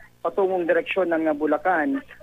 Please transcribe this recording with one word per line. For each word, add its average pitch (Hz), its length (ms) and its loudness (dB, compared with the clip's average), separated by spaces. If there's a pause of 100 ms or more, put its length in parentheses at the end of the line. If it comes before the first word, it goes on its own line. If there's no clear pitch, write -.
(240)
patungong 185 400 0
direksyon 170 480 0
ng, 160 160 0
ah, 151 80 0
Bulacan 151 640 0 (220)